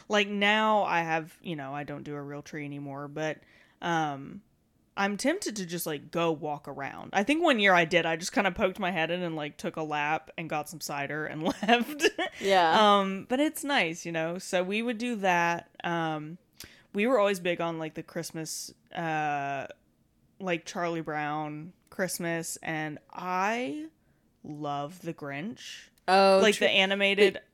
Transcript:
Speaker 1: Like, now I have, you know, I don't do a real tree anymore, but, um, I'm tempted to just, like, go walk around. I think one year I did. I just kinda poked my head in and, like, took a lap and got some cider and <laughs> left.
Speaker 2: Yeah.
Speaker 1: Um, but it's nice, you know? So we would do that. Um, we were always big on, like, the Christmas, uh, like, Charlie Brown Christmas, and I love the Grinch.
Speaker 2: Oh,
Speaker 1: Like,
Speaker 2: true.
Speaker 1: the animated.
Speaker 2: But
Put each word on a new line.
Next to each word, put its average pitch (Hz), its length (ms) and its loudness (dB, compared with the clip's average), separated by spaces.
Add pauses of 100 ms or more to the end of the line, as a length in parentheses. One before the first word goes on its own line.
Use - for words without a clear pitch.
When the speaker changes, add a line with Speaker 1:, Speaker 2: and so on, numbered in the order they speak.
Speaker 1:
Like, 208 200 2
now 208 560 4
I 170 180 2
have, 165 400 -2
you 170 140 -8
know, 135 180 -8
I 147 100 -6
don't 143 200 -10
do 147 100 -8
a 143 80 -8
real 143 180 -10
tree 151 240 -10
anymore, 143 420 -10
but, 156 320 -6 (440)
um, 156 580 -4 (560)
I'm 202 220 0
tempted 302 380 -2
to 190 100 -6
just, 170 200 -6
like, 147 240 -6
go 170 220 2
walk 147 340 -6
around. 139 460 -10
I 202 100 2
think 302 200 2
one 269 180 6
year 196 140 8
I 175 100 8
did. 165 220 4
I 165 100 2
just 165 160 -8
kinda 196 180 4
poked 190 280 0
my 185 140 0
head 160 180 0
in 180 120 -2
and, 165 140 -4
like, 147 220 -8
took 175 180 -6
a 165 60 -4
lap 151 560 -2
and 165 100 -8
got 151 220 -4
some 156 100 -14
cider 147 460 -6
and 156 160 -6
<laughs> 277 200 -2
left. 254 460 2 (320)
Speaker 2:
Yeah. 196 600 6
Speaker 1:
Um, 190 280 -4
but 254 120 0
it's 302 220 0
nice, 208 440 0
you 170 60 -6
know? 165 260 -2
So 185 240 -2
we 202 180 -2
would 233 180 -4
do 240 180 -4
that. 175 520 2 (160)
Um, 160 540 -4 (560)
we 208 120 2
were 254 120 4
always 202 220 2
big 175 200 -2
on, 165 180 -4
like, 160 140 -8
the 160 100 -10
Christmas, - 680 -10 (220)
uh, 147 720 -4 (720)
like, 170 260 -2
Charlie 170 380 -4
Brown 151 720 -6 (160)
Christmas, 170 720 -4
and 156 360 -6 (140)
I 233 760 -2 (540)
love 147 600 -8
the 165 100 -8
Grinch. 151 760 -10 (200)
Speaker 2:
Oh, 196 340 8
Speaker 1:
Like, 208 140 6
Speaker 2:
true. 208 100 2
Speaker 1:
the 107 60 4
animated. 196 640 4
Speaker 2:
But - 200 -12